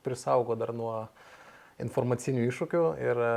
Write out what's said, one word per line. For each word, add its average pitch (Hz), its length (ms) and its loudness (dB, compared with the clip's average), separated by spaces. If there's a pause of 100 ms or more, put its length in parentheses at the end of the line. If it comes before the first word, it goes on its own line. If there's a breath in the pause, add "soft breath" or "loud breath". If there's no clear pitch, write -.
prisaugo 123 480 2
dar 113 160 -2
nuo 113 380 -6 (720 soft breath)
informacinių 120 640 0
iššūkių 165 380 0 (140)
ir, 123 200 0
e, 117 180 2